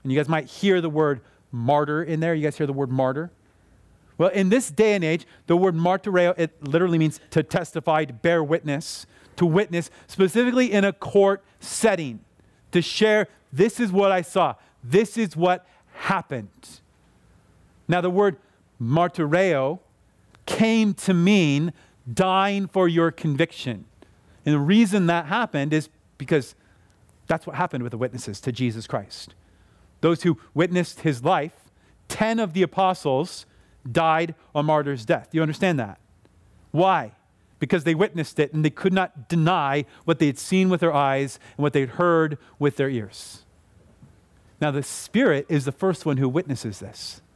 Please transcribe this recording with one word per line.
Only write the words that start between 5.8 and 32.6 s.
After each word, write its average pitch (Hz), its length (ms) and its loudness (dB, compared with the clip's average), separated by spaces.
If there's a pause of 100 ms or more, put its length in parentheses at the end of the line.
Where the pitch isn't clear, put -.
it 165 260 -4
literally 165 340 2
means 156 220 0 (100)
to 160 140 0
testify, 160 640 -2
to 135 80 -14
bear 165 300 0
witness, 151 640 -4 (300)
to 175 100 2
witness, 170 460 0 (160)
specifically 240 640 2
in 202 120 2
a 196 100 2
court 196 500 2 (160)
setting, 165 640 -2 (500)
to 180 100 2
share, 214 460 2 (260)
"This 196 260 0
is 226 120 -2
what 196 200 2
I 185 120 0
saw. 156 320 0 (280)
This 175 340 2
is 214 180 -2
what 180 320 0 (260)
happened." - 840 -8 (1080)
Now, 175 140 2
the 180 80 0
word 190 280 2 (440)
martyreo 160 1000 0 (680)
came 220 500 2
to - 180 0
mean 170 600 2 (380)
dying 190 560 0
for 185 200 2
your 165 240 2
conviction. 139 760 -4 (600)
And 147 100 2
the 147 40 2
reason 190 480 4
that 170 180 0
happened 151 480 -2
is 156 160 -2 (280)
because 139 380 -2 (720)
that's 165 180 -4
what 170 100 -12
happened 135 280 -4
with 120 80 -8
the 120 60 -10
witnesses 120 440 -8
to 131 100 -6
Jesus 113 360 -6
Christ. - 480 -12 (680)
Those 165 220 2
who 170 160 0 (160)
witnessed 175 460 -2
his 135 220 -2
life, 160 460 -2 (380)
ten 220 320 -2
of 202 140 -4
the 185 100 2